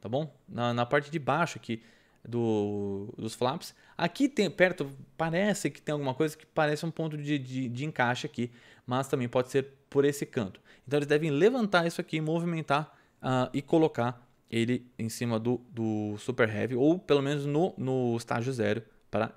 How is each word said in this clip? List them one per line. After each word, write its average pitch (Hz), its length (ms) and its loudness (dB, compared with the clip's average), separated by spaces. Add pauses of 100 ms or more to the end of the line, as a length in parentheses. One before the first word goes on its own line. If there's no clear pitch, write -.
tá - 80 -10
bom? 143 260 -4 (140)
Na, 120 260 -2
na 120 100 0
parte 143 260 0
de 165 80 -4
baixo 147 400 -2
aqui 113 240 -8 (400)
do, 104 960 -2
dos 110 180 -8
flaps. 135 400 -4 (220)
Aqui 262 320 0
tem, 208 220 0
perto, 175 400 2 (260)
parece 170 540 0
que - 100 -12
tem - 120 -4
alguma 143 200 -2
coisa 156 240 0
que - 80 -20
parece 151 400 0
um 165 60 -2
ponto 156 260 -4
de, 147 220 -2
de, 131 300 -4
de 120 180 -6
encaixe 123 400 0
aqui, 120 240 -4 (340)
mas 131 240 -2
também 131 180 2
pode 123 240 2
ser 135 160 2 (220)
por 139 160 4
esse 143 220 2
canto. 101 340 -4 (260)
Então 139 120 0
eles 143 80 0
devem 151 240 4
levantar 190 560 4
isso 170 140 -4
aqui, 160 200 -4
movimentar, 156 720 -2 (280)
ah, 131 320 0
e 139 80 -2
colocar 151 640 2 (240)
ele 117 360 0 (120)
em 113 100 -4
cima 113 320 -2
do, 120 200 0 (100)
do 107 480 -2
Super 123 300 2
Heavy, 107 260 -2
ou 151 240 4
pelo 151 240 2
menos 143 240 -2
no, 147 320 0
no 127 380 0
estágio 120 360 -4
zero, 107 300 0 (280)
para 110 260 -2